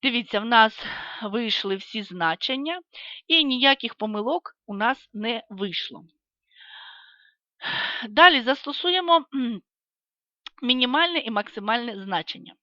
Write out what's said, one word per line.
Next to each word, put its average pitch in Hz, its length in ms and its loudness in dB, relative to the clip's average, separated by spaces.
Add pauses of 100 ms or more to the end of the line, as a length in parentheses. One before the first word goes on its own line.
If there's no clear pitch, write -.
Дивіться, 233 380 0
в 214 40 -6
нас 226 420 4 (360)
вийшли 208 540 -2
всі 208 260 -10
значення, 262 760 -4 (460)
і 330 180 6
ніяких 262 500 4
помилок 220 580 -4 (140)
у 202 100 -10
нас 226 360 -2
не 226 380 -4
вийшло. 190 540 -8 (2000)
Далі 294 320 8
застосуємо, 330 920 0
м, 240 280 -4 (1000)
мінімальне 254 560 0
і 226 120 -6
максимальне 214 720 -6
значення. 180 600 -8